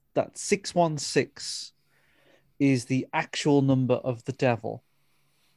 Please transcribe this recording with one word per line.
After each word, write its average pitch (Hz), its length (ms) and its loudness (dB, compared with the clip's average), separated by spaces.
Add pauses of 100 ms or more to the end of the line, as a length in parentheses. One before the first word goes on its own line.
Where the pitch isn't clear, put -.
(140)
that - 240 -4
six - 380 -4
one 160 240 2
six - 760 -4 (880)
is 135 260 2
the 131 260 -2
actual 147 520 2
number 131 320 2
of 117 300 -4
the 127 80 -6
devil, 113 500 -2 (720)